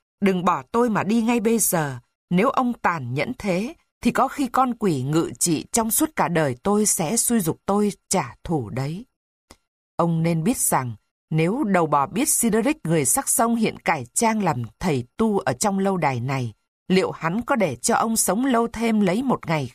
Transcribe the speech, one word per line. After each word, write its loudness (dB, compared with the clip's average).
đừng 2
bỏ 0
tôi 2
mà 0
đi 0
ngay 2
bây 2
giờ. -2
Nếu 4
ông 0
tàn -4
nhẫn -2
thế, -2
thì 2
có 2
khi -4
con 0
quỷ 0
ngự 0
trị 0
trong 0
suốt 0
cả 2
đời 0
tôi 2
sẽ -2
xui 0
giục -2
tôi 2
trả -2
thù -2
đấy." -6
Ông 0
nên 0
biết 0
rằng, -2
nếu 0
đầu 2
bò 0
biết -2
Cedric 2
người 2
sắc 0
sông 2
hiện -2
cải -4
trang 2
làm 0
thầy -2
tu 2
ở 0
trong -2
lâu 0
đài 0
này, -4
liệu 4
hắn -4
có 0
để 0
cho 0
ông 0
sống 0
lâu 2
thêm 0
lấy 2
một -2
ngày -2